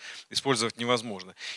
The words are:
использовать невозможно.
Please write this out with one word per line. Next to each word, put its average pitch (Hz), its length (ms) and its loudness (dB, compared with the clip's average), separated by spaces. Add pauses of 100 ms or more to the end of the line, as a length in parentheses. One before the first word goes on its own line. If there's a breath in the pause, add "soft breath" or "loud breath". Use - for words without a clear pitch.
(280 loud breath)
использовать 113 480 2
невозможно. 110 580 0 (220 loud breath)